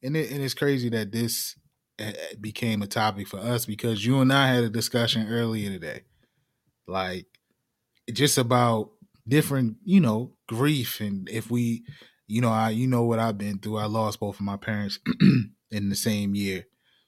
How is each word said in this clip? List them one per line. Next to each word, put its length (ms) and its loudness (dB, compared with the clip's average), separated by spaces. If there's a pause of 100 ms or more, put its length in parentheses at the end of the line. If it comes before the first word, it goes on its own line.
And 140 -4
it, 140 -4
and 140 -6
it's 100 -4
crazy 360 0
that 200 -4
this, 460 -4 (420)
uh, 140 -8 (280)
became 420 -4
a 40 -4
topic 400 -2
for 120 -12
us 280 -2
because 400 -4
you 140 4
and 120 6
I 220 4
had 80 4
a 80 2
discussion 580 0
earlier 420 -2
today. 320 -10 (880)
Like, 380 -4 (880)
just 260 2
about 520 4 (360)
different, 580 2
you 160 6
know, 340 2 (120)
grief. 540 0
And 280 -6
if 220 -6
we, 320 0 (460)
you 120 0
know, 100 4
I, 200 2
you 160 0
know 160 2
what 160 2
I've 200 0
been 200 -4
through. 200 -4
I 80 -2
lost 340 -2
both 160 -6
of 100 -6
my 100 -4
parents 440 -6 (100)
<clears throat> 100 0 (520)
in 160 -2
the 80 0
same 400 -2
year. 300 -4 (420)